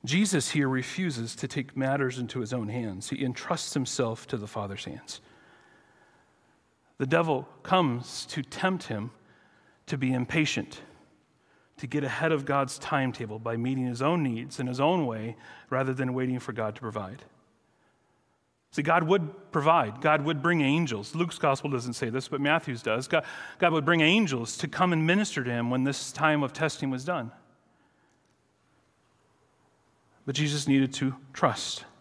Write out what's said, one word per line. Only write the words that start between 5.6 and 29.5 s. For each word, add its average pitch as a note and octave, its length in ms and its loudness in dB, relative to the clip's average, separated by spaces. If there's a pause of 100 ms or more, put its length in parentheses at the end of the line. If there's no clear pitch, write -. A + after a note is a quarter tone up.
The C#3 80 -2
devil D3+ 440 2 (140)
comes C#3 640 0
to - 140 -6
tempt F#3 420 -2
him G#2+ 280 -6 (760)
to D3 100 -2
be C3 160 2
impatient, B2+ 680 0 (960)
to - 80 -10
get C#3 200 -2
ahead C3+ 260 0
of C#3 140 0
God's C#3 340 0
timetable A#2+ 600 -2
by A#2 180 -4
meeting B2+ 300 0
his A#2+ 140 -4
own D#3+ 220 2
needs B2 340 -4
in B2+ 100 -4
his B2+ 120 -4
own D#3+ 260 4
way A2+ 300 -4 (340)
rather C3 240 0
than B2+ 200 -2
waiting B2+ 260 -2
for A#2+ 140 -10
God G#2+ 220 -4
to - 60 -16
provide. G#2+ 440 -8 (1500)
See, D3+ 100 -4
God E3 220 4
would E3 480 0
provide. C#3+ 480 4
God D#3 240 4
would D3+ 180 -2
bring E3 200 2
angels. C3+ 520 2
Luke's E3 240 -2
gospel C#3+ 320 2
doesn't B2 240 -2
say A#2 160 -4
this, B2+ 200 -4
but C#3 100 -4
Matthew's C#3+ 420 2
does. A#2 280 -2
God, D#3+ 160 2 (320)
God E3+ 160 4
would D3+ 120 2
bring E3+ 140 6
angels D#3 580 4
to E3 120 -2
come F3+ 240 4
and D#3+ 120 4
minister F3+ 380 2
to B2 80 0
him A#2+ 180 0
when B2+ 140 2
this C3+ 300 -2
time D3+ 280 4
of C3+ 120 -2
testing D3+ 360 -2
was B2+ 140 -4
done. C#3+ 300 -4 (3000)